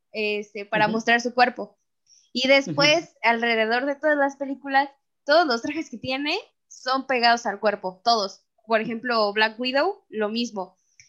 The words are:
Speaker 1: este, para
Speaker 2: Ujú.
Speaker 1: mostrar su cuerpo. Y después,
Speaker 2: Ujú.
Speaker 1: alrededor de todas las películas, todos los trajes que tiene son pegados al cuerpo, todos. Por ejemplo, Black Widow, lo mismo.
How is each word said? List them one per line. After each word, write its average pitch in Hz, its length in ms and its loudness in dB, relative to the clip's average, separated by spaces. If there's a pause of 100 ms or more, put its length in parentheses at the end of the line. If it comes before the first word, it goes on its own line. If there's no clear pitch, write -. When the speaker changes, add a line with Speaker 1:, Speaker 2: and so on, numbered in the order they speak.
(120)
Speaker 1:
este, 208 520 -6
para 214 220 0
Speaker 2:
Ujú. 214 60 0
Speaker 1:
mostrar 233 280 2
su 240 140 -6
cuerpo. 247 440 0 (540)
Y 262 160 -4
después, 285 600 2
Speaker 2:
Ujú. - 120 -20
Speaker 1:
alrededor 233 640 0
de 285 100 -4
todas 302 200 0
las 277 200 0
películas, 277 520 -2 (360)
todos 320 220 4
los 233 160 -2
trajes 302 280 -8
que 226 80 -14
tiene 285 400 -6 (300)
son 262 380 -4
pegados 233 380 2
al 202 160 -6
cuerpo, 196 440 -2
todos. 220 400 0 (220)
Por 220 140 0
ejemplo, 226 540 -2
Black 220 260 0
Widow, 277 480 -2
lo 214 220 -4
mismo. 208 480 -6 (300)